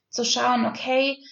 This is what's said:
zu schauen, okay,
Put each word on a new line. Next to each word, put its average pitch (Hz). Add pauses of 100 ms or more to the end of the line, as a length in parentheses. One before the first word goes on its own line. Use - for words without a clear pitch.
zu 240
schauen, 240
okay, 262 (140)